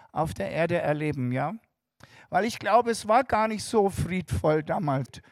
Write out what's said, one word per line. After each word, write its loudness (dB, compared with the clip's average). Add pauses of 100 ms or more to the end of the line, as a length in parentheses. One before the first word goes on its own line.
(120)
auf -2
der -6
Erde 0
erleben, -2
ja? -2 (760)
Weil 2
ich -4
glaube, 4
es -4
war 4
gar 0
nicht -6
so 2
friedvoll 0
damals, -2 (100)